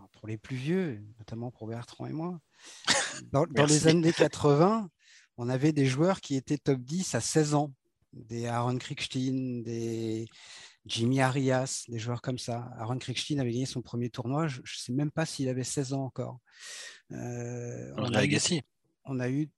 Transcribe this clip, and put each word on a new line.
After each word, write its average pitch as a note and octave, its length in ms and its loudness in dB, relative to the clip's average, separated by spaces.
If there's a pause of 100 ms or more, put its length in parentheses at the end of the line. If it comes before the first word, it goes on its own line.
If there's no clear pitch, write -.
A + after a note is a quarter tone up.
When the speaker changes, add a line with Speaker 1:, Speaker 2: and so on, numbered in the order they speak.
(120)
Speaker 1:
pour - 140 -16
les A2 120 -6
plus - 180 -8
vieux, C#3+ 460 -2 (160)
notamment A#2 320 -10
pour A2+ 160 -14
Bertrand A#2 400 -10
et B2 60 -6
moi, E3 280 -6 (460)
<laughs> - 460 -2
dans, C#3 100 6
dans E3+ 120 2
Speaker 2:
Merci. D3 200 6
Speaker 1:
les D3+ 140 6
années E3 240 6
quatre-vingts, E3+ 760 4 (480)
on A#2+ 140 -4
avait C3 220 4
des C#3+ 140 4
joueurs D#3 360 2
qui - 120 -4
étaient C3+ 220 0
top C#3 240 2
dix D#3 340 -4
à B2 60 2
seize D3+ 340 2
ans. D3 180 2 (420)
Des A#2 320 -8
Aaron A#2+ 320 0
Krickstein, C3 840 -4
des A2+ 640 -4 (600)
Jimmy A#2 340 2
Arias, C3 680 2
des A#2 100 -6
joueurs A#2+ 240 -4
comme B2+ 160 -4
ça. A#2+ 400 -6
Aaron A#2+ 200 -4
Krickstein C3 400 -4
avait B2 140 0
gagné B2+ 140 -2
son B2+ 160 -6
premier A#2+ 260 -4
tournoi, C#3 400 -2
je, B2+ 160 -6
je - 140 -12
sais - 160 -6
même D3 160 0
pas D#3+ 160 0
s'il C#3 240 -4
avait B2+ 120 -2
seize C3 300 -2
ans C3+ 120 -2
encore. B2 360 -8 (720)
Euh, A#2+ 840 -8
on - 60 0
Speaker 2:
André A#2+ 120 0
Speaker 1:
a G#2+ 60 6
eu, - 60 4
Speaker 2:
Agassi. D3 340 2 (420)
Speaker 1:
on C3 160 -4
a B2 80 0
eu, C#3+ 300 -2